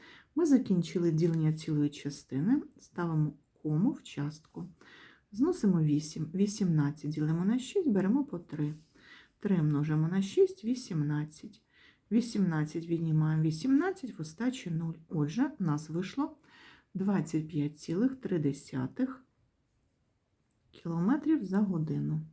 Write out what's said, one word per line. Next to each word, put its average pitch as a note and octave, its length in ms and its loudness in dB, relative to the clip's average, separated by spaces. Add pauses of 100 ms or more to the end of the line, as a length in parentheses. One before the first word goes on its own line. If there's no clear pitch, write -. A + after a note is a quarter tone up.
(360)
Ми E4+ 100 2
закінчили F3+ 640 2
ділення D#3+ 420 2
цілої D3+ 360 0
частини, C#3+ 720 -2 (180)
ставимо D#3+ 540 -2 (300)
кому D#3+ 280 2
в - 120 -8
частку. - 680 -10 (640)
Зносимо G#3 500 2
вісім. D3+ 520 0
Вісімнадцять D#3+ 800 2
ділимо D#3 340 0
на A#3 140 2
шість, E4 300 -2
беремо G3+ 360 2
по F3+ 140 -8
три. D3+ 360 -4 (640)
Три F#3+ 240 2
множимо D3+ 440 2
на F#3+ 140 0
шість — C4+ 440 2
вісімнадцять. D3+ 960 -4 (500)
Вісімнадцять E3+ 760 0
віднімаємо D#3 560 2
вісімнадцять, C4+ 760 0
в - 20 -6
остачі G3+ 500 -4
нуль. E3 220 -2 (160)
Отже, E3 500 0
в G3 40 -2
нас D3+ 260 0
вийшло F#3+ 480 -4 (560)
двадцять E3+ 540 0
п'ять D3 320 -2
цілих A#3 360 0
три F#3 240 -2
десятих C#3 840 -4 (1500)
кілометрів A3+ 720 0
за F#3 140 0
годину. D#3 640 0 (120)